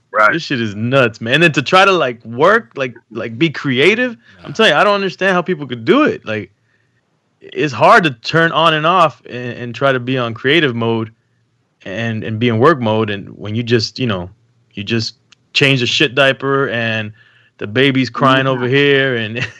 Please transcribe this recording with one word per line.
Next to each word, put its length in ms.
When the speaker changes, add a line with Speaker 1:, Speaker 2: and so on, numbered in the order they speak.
Speaker 1:
Right. 220
Speaker 2:
this 100
shit 180
is 140
nuts, 460
man. 140
And 100
then 80
to 100
try 220
to, 80
like, 320
work, 500
like, 220
like, 260
be 120
creative, 680
Speaker 3:
Nah. 60
Speaker 2:
I'm 80
telling 180
you, 60
I 40
don't 140
understand 380
how 80
people 260
could 160
do 180
it. 240
Like, 240
it's 320
hard 300
to 80
turn 400
on 240
and 100
off 400
and, 320
and 180
try 180
to 80
be 180
on 160
creative 400
mode 400
and, 400
and 160
be 80
in 100
work 220
mode. 300
And 280
when 160
you 80
just, 380
you 80
know, 200
you 80
just 320
change 260
the 80
shit 300
diaper 540
and 420
the 100
baby's 420
crying 360
Speaker 1:
Mm-hmm. 160
Speaker 2:
over 60
here. 480
And, 200